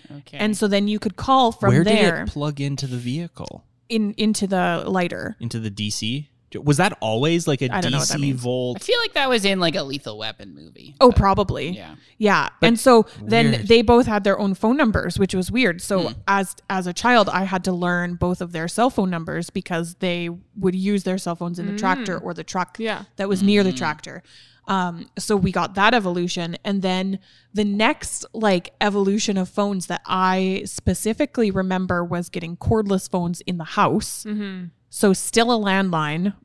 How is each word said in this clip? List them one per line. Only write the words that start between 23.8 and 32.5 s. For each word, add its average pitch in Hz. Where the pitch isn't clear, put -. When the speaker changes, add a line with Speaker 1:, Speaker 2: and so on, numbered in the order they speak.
Speaker 2:
Um, 180
so 208
we 190
got 180
that 196
evolution. 175
And 202
then 190
the 208
next, 208
like, 202
evolution 202
of 185
phones 202
that 175
I 190
specifically 208
remember 185
was 175
getting 170